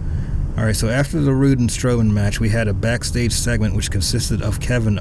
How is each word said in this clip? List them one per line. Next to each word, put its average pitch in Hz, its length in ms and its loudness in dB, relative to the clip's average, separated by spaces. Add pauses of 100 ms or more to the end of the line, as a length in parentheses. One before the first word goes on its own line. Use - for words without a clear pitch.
(560)
All 113 80 -2
right, 107 100 2
so - 140 0
after 139 320 0
the 139 140 2
Roode 135 240 4
and 120 100 2
Strowman 117 420 2
match, 104 300 0
we 113 80 0
had 113 180 0
a 101 60 0
backstage 117 600 -2
segment 107 440 0
which - 140 -2
consisted 104 500 -2
of - 180 -2
Kevin 110 420 0